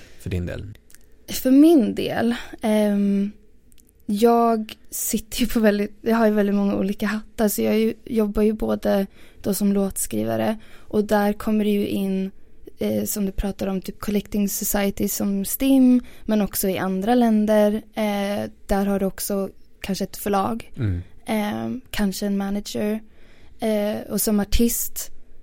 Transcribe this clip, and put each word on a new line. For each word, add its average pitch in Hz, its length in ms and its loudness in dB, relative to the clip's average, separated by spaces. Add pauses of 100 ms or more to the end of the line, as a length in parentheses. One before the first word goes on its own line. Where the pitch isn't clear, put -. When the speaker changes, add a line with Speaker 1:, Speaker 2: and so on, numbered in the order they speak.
(200)
Speaker 1:
för - 100 -10
din 90 160 -4
del? - 320 -10 (500)
Speaker 2:
För - 240 0
min 277 440 8
del, - 400 -2 (260)
ehm, 202 720 2 (760)
jag 226 680 2 (160)
sitter - 520 -4
ju 226 60 0
på 240 120 2
väldigt, 208 420 2
jag 226 160 2
har 226 80 4
ju 214 80 6
väldigt 202 220 2
många 202 200 2
olika 202 320 -2
hattar, 214 400 -2
så 214 140 0
jag 214 120 2
är 220 40 2
ju, 226 160 2 (120)
jobbar 214 360 0
ju 220 120 4
både 208 540 0 (340)
då - 120 -2
som 143 200 0
låtskrivare, 214 840 -2 (160)
och - 320 -2
där 208 280 2
kommer 214 320 0
det 208 60 2
ju 202 160 0
in, 190 440 -2 (480)
eh, 208 240 -2
som 202 220 -4
du 196 60 -2
pratar 196 360 -4
om, 190 140 -4
typ - 180 -12
collecting 202 500 -2
society 202 600 -2
som 196 360 -2
stim, 262 560 6 (240)
men 214 160 2
också 196 280 -2
i 185 80 0
andra 190 380 0
länder. 214 580 4 (200)
Eh, 208 560 -4 (180)
där 202 180 2
har 98 140 2
du 98 60 0
också 196 440 -4 (320)
kanske 190 220 -4
ett - 140 -8
förlag, 202 600 -2
Speaker 1:
Mm. 92 240 -2 (240)
Speaker 2:
eh, 220 560 -4 (100)
kanske 202 340 -2
en 202 120 0
manager. 208 640 -4 (580)
Eh, 214 520 -2
och 208 100 -2
som 214 180 2
artist - 720 0 (320)